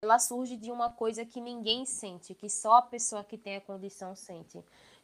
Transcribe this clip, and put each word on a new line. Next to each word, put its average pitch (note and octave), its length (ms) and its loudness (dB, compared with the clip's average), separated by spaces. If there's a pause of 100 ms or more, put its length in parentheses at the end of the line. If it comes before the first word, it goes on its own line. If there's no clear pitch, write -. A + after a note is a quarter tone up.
ela A3 160 8
surge B3 380 -2
de A3 140 -10
uma A#3+ 200 0
coisa A#3 340 -4
que A#3 160 -12
ninguém A#3+ 440 -2
sente, F#3 500 -10
que G#3 140 -12
só A3 260 4
a B3 80 12
pessoa A#3 420 -4
que A3 140 -12
tem G3 180 -8
a G3 40 -8
condição G3 540 -10
sente. E3+ 480 -16 (420)